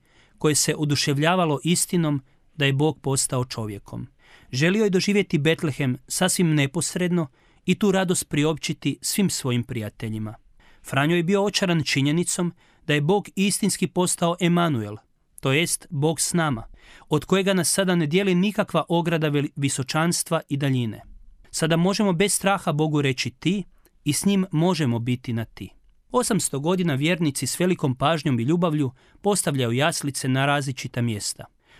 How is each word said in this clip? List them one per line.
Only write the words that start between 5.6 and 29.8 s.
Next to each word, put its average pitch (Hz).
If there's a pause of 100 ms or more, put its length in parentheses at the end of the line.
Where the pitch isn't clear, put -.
sasvim 180
neposredno 170 (400)
i 185
tu 196
radost 185
priopćiti 147
svim 185
svojim 123
prijateljima. 107 (500)
Franjo 147
je 175
bio 196
očaran 175
činjenicom 165 (340)
da 151
je 151
Bog 180
istinski 190
postao 175
Emanuel, 160 (440)
to 135
jest 170
Bog 156
s -
nama, 151 (460)
od 151
kojega 190
nas 175
sada 185
ne 170
dijeli 185
nikakva 185
ograda 165
veli-, 147
visočanstva 156
i 143
daljine. 127 (480)
Sada 165
možemo 190
bez 196
straha 190
Bogu 147
reći 131
ti 180 (400)
i 147
s -
njim 196
možemo 151
biti 123
na 113
ti. - (400)
Osamsto 180
godina 175
vjernici 156
s -
velikom 170
pažnjom 143
i 113
ljubavlju 151 (300)
postavljaju 143
jaslice 139